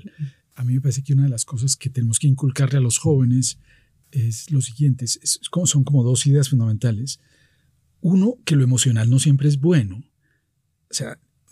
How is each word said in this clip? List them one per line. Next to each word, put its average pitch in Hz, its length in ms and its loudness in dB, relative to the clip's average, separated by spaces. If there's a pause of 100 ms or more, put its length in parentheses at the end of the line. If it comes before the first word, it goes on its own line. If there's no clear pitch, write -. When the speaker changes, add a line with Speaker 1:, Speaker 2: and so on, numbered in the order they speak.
Speaker 1:
Ujú. 156 240 -12 (260)
Speaker 2:
A 127 100 -8
mí 123 100 -2
me 131 60 0
parece 135 220 -2
que 139 120 -2
una 135 100 4
de 139 60 2
las 117 140 -4
cosas 131 320 -4
que - 120 -8
tenemos 117 320 -2
que 156 80 0
inculcarle 135 500 0
a - 40 2
los 117 160 0
jóvenes 131 600 0 (540)
es 113 400 -4
lo 139 80 2
siguiente, 127 440 0
es, - 180 -6
es - 180 -4 (100)
como, 180 160 -2
son 143 160 2
como 135 220 2
dos 123 220 0
ideas 139 240 4
fundamentales. 113 680 -2 (800)
Uno, 190 440 0
que 160 120 0
lo 135 80 4
emocional 120 440 2
no 127 100 4
siempre 139 300 2
es 143 100 2
bueno. 131 440 0 (880)
O - 40 -10
sea, - 240 -10 (320)